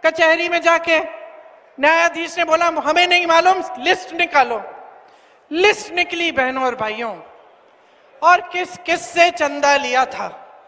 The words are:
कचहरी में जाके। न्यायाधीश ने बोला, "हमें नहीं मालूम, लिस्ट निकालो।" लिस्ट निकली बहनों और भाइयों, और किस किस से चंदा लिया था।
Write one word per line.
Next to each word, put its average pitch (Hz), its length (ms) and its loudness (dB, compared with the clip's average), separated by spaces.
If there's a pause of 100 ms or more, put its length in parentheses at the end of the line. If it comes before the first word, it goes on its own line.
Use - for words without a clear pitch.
कचहरी 330 440 2
में 339 120 -2
जाके। 330 380 2 (800)
न्यायाधीश 330 580 2
ने 349 60 0
बोला, 320 220 2
"हमें 330 420 0
नहीं 349 200 2
मालूम, 339 360 4 (160)
लिस्ट 320 340 -2
निकालो।" 262 500 0 (880)
लिस्ट 370 420 0
निकली 349 380 -4
बहनों 262 320 -2
और 247 120 0
भाइयों, 220 420 -8 (1040)
और 349 180 6
किस 359 360 -8
किस 339 240 -4
से 339 300 2
चंदा 285 440 0
लिया 254 300 0
था। - 520 -14 (100)